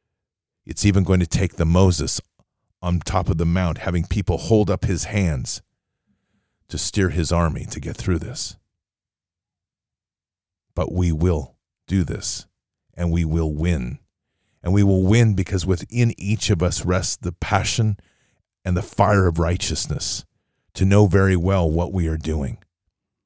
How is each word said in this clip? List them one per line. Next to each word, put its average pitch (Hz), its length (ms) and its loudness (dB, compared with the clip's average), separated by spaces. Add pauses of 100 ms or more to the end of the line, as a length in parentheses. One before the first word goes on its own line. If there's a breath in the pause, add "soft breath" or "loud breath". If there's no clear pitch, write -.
(640)
It's - 220 -2
even 95 160 4
going 90 160 2
to 87 80 0
take - 300 -2
the 82 80 0
Moses 85 540 2 (640)
on 87 180 -2
top - 300 -2
of 90 80 0
the 82 80 0
mount, 85 320 0
having 87 280 -2
people 90 320 -2
hold 104 320 2
up 90 140 -2
his 87 220 -2
hands 85 560 -2 (1080)
to 82 100 -8
steer 92 320 0
his 78 220 0
army 85 340 0
to - 140 -12
get 76 160 -8
through 87 240 -2
this. - 380 -10 (2250)
But - 160 -4
we 87 200 0
will 78 440 0 (320)
do 92 160 2
this, - 440 -8 (480)
and 85 160 -2
we 85 120 2
will 78 300 0
win. 73 460 -2 (640)
And 87 100 0
we 101 100 4
will 95 200 4
win 107 320 4
because 92 300 -2
within 113 520 0
each 104 320 -4
of 87 140 2
us - 200 -2
rests 90 320 -2
the 85 180 -8
passion 107 640 -2 (680 soft breath)
and 90 100 0
the 87 60 0
fire 98 460 2
of 80 120 0
righteousness - 840 -4 (480)
to 95 120 0
know 101 200 6
very 95 300 4
well 90 340 2
what 85 240 -2
we 87 140 0
are 78 100 -2
doing. 76 400 -4 (680)